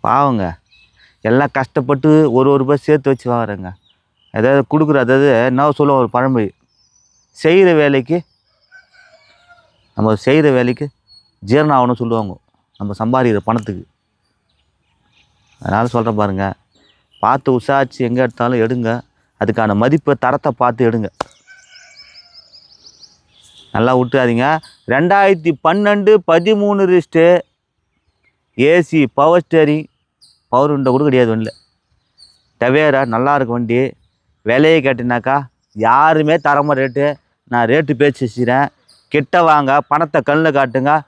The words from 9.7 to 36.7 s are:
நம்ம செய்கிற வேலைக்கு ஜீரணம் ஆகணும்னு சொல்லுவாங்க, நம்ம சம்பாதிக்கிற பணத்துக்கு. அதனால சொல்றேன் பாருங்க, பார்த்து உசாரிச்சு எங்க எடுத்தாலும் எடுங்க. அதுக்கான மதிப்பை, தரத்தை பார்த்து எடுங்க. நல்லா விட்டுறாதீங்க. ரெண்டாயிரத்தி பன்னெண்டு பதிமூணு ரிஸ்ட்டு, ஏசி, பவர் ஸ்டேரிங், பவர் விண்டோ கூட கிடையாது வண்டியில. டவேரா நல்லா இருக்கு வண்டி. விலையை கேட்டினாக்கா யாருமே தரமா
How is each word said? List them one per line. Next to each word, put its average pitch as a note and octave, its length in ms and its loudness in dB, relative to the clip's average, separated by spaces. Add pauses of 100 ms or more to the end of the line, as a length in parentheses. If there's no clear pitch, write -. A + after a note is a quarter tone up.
நம்ம G#2+ 200 0
செய்கிற D3 360 2
வேலைக்கு B2+ 380 -2 (580)
ஜீரணம் D3 300 2
ஆகணும்னு B2 240 0
சொல்லுவாங்க, A2+ 360 -6 (400)
நம்ம G2+ 220 -10
சம்பாதிக்கிற A#2+ 380 0
பணத்துக்கு. G#2 480 -6 (1700)
அதனால G#2 280 -2
சொல்றேன் A2+ 280 -2
பாருங்க, G2 380 -4 (680)
பார்த்து B2+ 400 0
உசாரிச்சு C#3 380 -2
எங்க B2 240 -2
எடுத்தாலும் B2 380 -2
எடுங்க. A2+ 420 -2 (440)
அதுக்கான G#2+ 300 -2
மதிப்பை, C#3 440 0
தரத்தை C3+ 380 -2
பார்த்து A#2+ 320 0
எடுங்க. A2 200 -6 (2500)
நல்லா A#2+ 260 2
விட்டுறாதீங்க. B2+ 600 0 (300)
ரெண்டாயிரத்தி F3 640 2 (120)
பன்னெண்டு G3+ 540 2 (140)
பதிமூணு G3+ 500 0 (100)
ரிஸ்ட்டு, E3+ 480 2 (1160)
ஏசி, D#3 560 2
பவர் D#3+ 360 2
ஸ்டேரிங், D#3 360 0 (640)
பவர் C#3 220 0
விண்டோ C#3 180 -2
கூட C3+ 140 0
கிடையாது B2+ 320 2
வண்டியில. A2 120 -6 (1120)
டவேரா C3+ 460 2
நல்லா B2 300 -2
இருக்கு B2 180 -2
வண்டி. A#2+ 380 -2 (500)
விலையை D3 400 2
கேட்டினாக்கா B2+ 640 -2 (260)
யாருமே D3+ 640 2
தரமா C#3+ 460 0